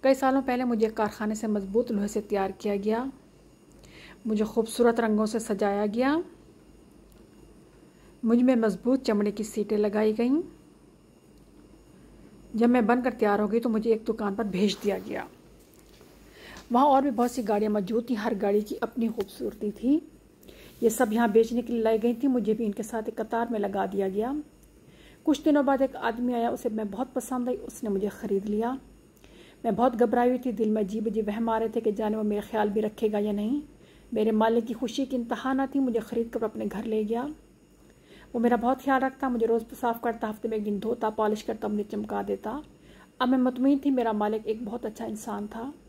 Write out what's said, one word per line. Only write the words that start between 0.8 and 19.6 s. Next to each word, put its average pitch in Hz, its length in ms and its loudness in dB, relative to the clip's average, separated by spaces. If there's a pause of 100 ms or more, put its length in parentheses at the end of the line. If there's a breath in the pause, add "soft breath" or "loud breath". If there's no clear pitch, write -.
एक 220 120 -4
कारखाने 214 380 -2
से 220 120 -6
मजबूत 208 440 -2
लोहे 202 160 0
से 208 140 -4
तैयार 196 300 -2
किया 202 240 -4
गया। 220 360 -2 (1160 loud breath)
मुझे 214 180 2
खूबसूरत 233 540 2
रंगों 214 260 2
से 220 140 -2
सजाया 208 480 0
गया। 269 360 0 (2000 loud breath)
मुझ 233 160 4
में 254 160 6
मजबूत 226 480 2
चमड़े 208 280 2
की 208 120 -6
सीटें 214 340 -2
लगाई 214 360 2
गईं। 247 260 2 (2250 loud breath)
जब 233 140 4
मैं 240 180 4
बनकर 247 260 2
तैयार 208 280 2
हो 214 60 0
गई, 220 120 0
तो 240 100 -2
मुझे 220 220 0
एक 214 140 0
दुकान 214 300 -4
पर 233 100 -4
भेज 190 380 0
दिया 196 160 0
गया। - 280 -10 (1400 loud breath)
वहाँ 247 140 6
और 269 160 8
भी 285 100 0
बहुत 240 200 0
सी 247 120 -4
गाड़ियाँ 214 300 0
मौजूद 214 360 0
थीं। 247 60 2
हर 214 220 -2
गाड़ी 202 240 2
की - 220 -6
अपनी 226 260 -2
खूबसूरती 214 640 -6